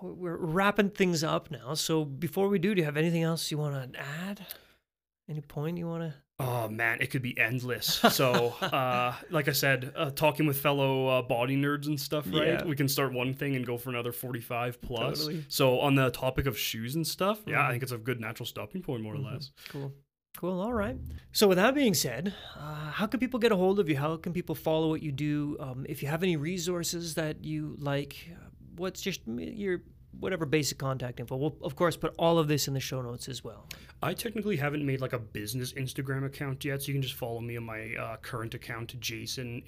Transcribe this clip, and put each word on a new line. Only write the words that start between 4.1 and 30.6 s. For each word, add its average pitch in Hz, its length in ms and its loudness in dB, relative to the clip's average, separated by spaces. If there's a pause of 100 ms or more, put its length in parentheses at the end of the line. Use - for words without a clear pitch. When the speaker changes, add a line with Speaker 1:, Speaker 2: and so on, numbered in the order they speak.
Speaker 1:
Any 151 120 -6
point 156 380 -6
you 170 80 -6
wanna 165 280 -4 (260)
Speaker 2:
Oh 123 280 -2
man, 113 320 2
it 127 120 0
could 135 100 0
be 123 160 -2
endless. 120 680 0
Speaker 1:
<laughs> 208 60 8
Speaker 2:
So, 120 500 4
uh, 127 540 2 (160)
like 151 160 2
I 151 60 2
said, 135 420 2
uh, 156 160 0
talking 151 360 4
with 139 140 2
fellow, 135 460 4
uh, 127 160 4
body 127 340 2
nerds 143 300 2
and 151 120 0
stuff, 147 280 -2
right? 160 220 2
Speaker 1:
Yeah. 139 160 2
Speaker 2:
We 147 100 0
can 139 140 2
start 135 240 2
one 127 220 0
thing 139 200 -2
and 127 100 0
go 120 140 -2
for 131 120 -6
another 120 200 -2
forty-five 120 720 -4
plus. 127 380 -2
Speaker 1:
Totally. 151 280 -4
Speaker 2:
So 131 300 6
on - 160 6
the 131 160 6
topic 131 360 0
of 120 120 0
shoes 117 380 -4
and 160 100 0
stuff, 208 400 0
yeah, 110 80 -2
I 131 80 4
Speaker 1:
Mm-hmm. 131 80 2
Speaker 2:
think 120 140 -2
it's 127 80 -4
a 117 60 -4
good 117 220 -2
natural 113 260 -8
stopping 110 360 -8
point, 117 220 -4
more 107 100 -6
or - 40 -4
Speaker 1:
Mm-hmm. 131 160 -4
Speaker 2:
less. - 180 -10 (160)
Speaker 1:
Cool. 139 240 -8 (440)
Cool. 180 240 -2
All 226 140 -2
right. 226 220 0 (340)
So - 160 6
with 180 120 8
that 254 180 6
being 240 180 6
said, 139 400 -2 (240)
uh, 151 320 -8
how 208 160 0
can 214 140 -2
people 254 180 0
get 226 140 6
a 196 40 6
hold 190 220 6
of 170 100 4
you? 151 80 4
How 156 200 0
can 170 160 -6
people 165 240 -2
follow 160 320 2
what 156 160 0
you 147 80 -2
do? 147 480 0
Um, 135 280 -8
if 147 140 -6
you 139 60 -2
have 165 160 0
any 175 120 4
resources 170 800 -2
that 156 300 -2
you 151 340 -4
like, 143 560 -4
uh, - 140 -18 (260)
what's 185 260 -6
just - 280 -4
m-, 233 100 -6
your 202 440 -4 (360)
whatever 185 280 -2
basic 143 320 2